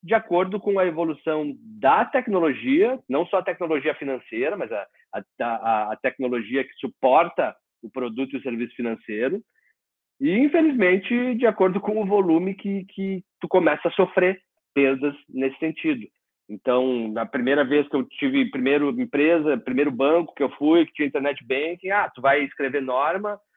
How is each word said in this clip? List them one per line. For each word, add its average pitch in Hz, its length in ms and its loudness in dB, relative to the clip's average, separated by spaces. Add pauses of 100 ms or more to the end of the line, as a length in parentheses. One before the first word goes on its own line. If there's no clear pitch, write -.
de 180 140 -2
acordo 185 460 0
com 202 180 0
a 185 80 4
evolução 156 720 -2
da 120 460 2
tecnologia, 185 1040 2
não 147 180 0
só 196 120 0
a 180 40 0
tecnologia 160 540 -2
financeira, 135 600 -4
mas 131 140 -8
a, 104 160 -6 (260)
a, 101 120 -8 (160)
a, 110 520 -2
a 110 40 -8
tecnologia 123 640 -2
que 131 120 -14
suporta 135 800 0 (300)
o 110 80 -16
produto 131 440 -6
e 135 40 -6
o - 40 -14
serviço 120 340 -6
financeiro, 117 640 -4 (800)
e, 160 160 2
infelizmente, 247 960 2
de 233 120 0
acordo 190 340 2
com 214 180 -4
o 214 60 -2
volume 190 500 2
que, 196 300 -6
que 190 400 -8 (160)
tu 175 80 -8
começa 160 400 2
a 165 40 -4
sofrer 185 500 2 (320)
perdas 139 400 2 (120)
nesse 131 320 -4
sentido. 156 480 -4 (400)
Então, 123 640 0
na 110 160 -4
primeira 135 400 0
vez 143 240 2
que - 80 -2
eu 131 80 0
tive 131 460 -2
primeiro 139 400 0 (100)
empresa, 147 560 2
primeiro 127 340 -2
banco 147 440 2
que - 80 -6
eu 127 80 0
fui, 156 340 4
que - 80 -8
tinha 147 160 -4
internet 139 340 -4
banking, 151 460 -4
ah, 196 260 0
tu 127 60 -18
vai 139 240 2
escrever 139 380 -4
norma, 170 580 -2 (160)